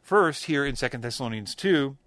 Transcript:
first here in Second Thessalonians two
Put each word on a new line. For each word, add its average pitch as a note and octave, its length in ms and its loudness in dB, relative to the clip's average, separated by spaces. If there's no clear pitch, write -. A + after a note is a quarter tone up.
first F3+ 440 2
here C#3+ 200 0
in C3+ 100 -4
Second A#2+ 260 -4
Thessalonians A2+ 540 -6
two C#3+ 400 2